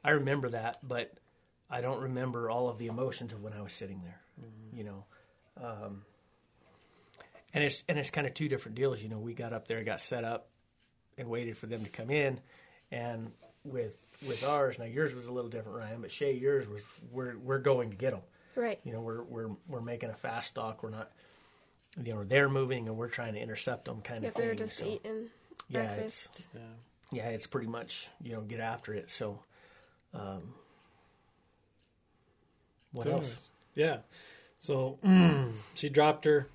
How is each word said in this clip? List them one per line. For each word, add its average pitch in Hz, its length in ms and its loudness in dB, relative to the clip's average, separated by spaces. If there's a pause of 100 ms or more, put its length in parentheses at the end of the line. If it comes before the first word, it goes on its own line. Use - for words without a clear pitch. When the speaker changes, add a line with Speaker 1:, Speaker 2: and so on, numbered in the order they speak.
Speaker 1:
I 147 60 6
remember 139 400 4
that, 117 360 -2
but 120 280 -2 (560)
I 123 100 -2
don't 123 220 0
remember 127 480 0
all 123 180 2
of 113 100 -2
the 117 100 -4
emotions 120 440 -2
of 104 100 -10
when 107 120 -8
I 104 80 -8
was 95 100 -8
sitting 95 320 -8
there. 87 160 -14 (220)
Speaker 2:
Mm-hmm. 110 360 -16
Speaker 1:
You 110 60 -8
know, 101 220 -12 (580)
um, 104 380 -8 (1500)
and 147 100 4
it's, 139 240 2
and 151 100 4
it's 135 120 0
kinda 139 200 0
two 147 200 -2
different 117 260 -2
deals. 123 260 2
You 110 60 -8
know, 110 120 -6
we 117 140 -6
got 117 200 -4
up 113 160 -8
there, 113 160 0
got 107 160 -2
set 117 240 -2
up, 117 240 -4 (680)
and 120 120 -6
waited 117 280 -2
for 113 100 -10
them 107 180 -4
to - 40 -10
come 117 200 -6
in. 139 320 4 (500)
And 117 400 -6 (320)
with, 127 300 -4 (340)
with 117 160 -2
ours, 139 360 4
now 117 60 -8
yours 127 300 0
was 120 120 -10
a 123 40 -8
little 123 180 -2
different, 110 280 -6
Ryan, 113 240 -8
but 104 100 -10
Shay, 139 220 2
yours 127 340 4
was, 104 140 -8 (280)
we're, 123 280 -6
we're 131 220 0
going 127 320 6
to 98 40 -8
get 127 160 2
'em. - 80 -4 (360)
Speaker 3:
Right. 233 280 0
Speaker 1:
You 131 80 -6
know, 113 80 -4
we're, 113 240 -4
we're, 113 260 -6 (200)
we're 127 120 -6
making 117 280 -4
a 110 60 -6
fast 117 340 -4
stalk. 110 340 -6
We're 110 60 -6
not, 110 200 -8 (920)
you 113 100 -2
know, 104 120 -2
they're 139 240 6
moving 131 400 0
and 110 80 -4
we're 120 100 -2
trying 117 280 -4
to 107 40 -6
intercept 117 480 -4
'em 113 140 -6
kind 117 240 -6
Speaker 3:
If 220 60 -2
Speaker 1:
of - 40 -12
thing. 233 100 0
Speaker 3:
they're 226 100 0
just 214 220 -6
Speaker 1:
So, - 80 -4
Speaker 3:
eating 220 420 -4 (420)
Speaker 1:
yeah, 214 240 -2
it's, 110 340 -6
Speaker 3:
breakfast. - 260 -14
Speaker 2:
Yeah. 117 80 -12 (640)
Speaker 1:
yeah, 117 80 -2
it's 107 160 -4
pretty 120 200 -2
much, - 400 -6 (160)
you 120 100 -8
know, 110 80 -6
get 110 200 -8
after 113 320 -4
it. 101 160 -6
So, 104 300 -4 (760)
um, 98 400 -8 (2500)
what 120 120 -4
Speaker 2:
So 151 60 2
Speaker 1:
else? 170 100 2
Speaker 2:
anyways, 120 160 -4 (380)
yeah. 151 220 4 (640)
So 131 440 0
<clears throat> 170 460 10 (260)
she 147 140 -2
dropped 151 360 8
her 147 300 8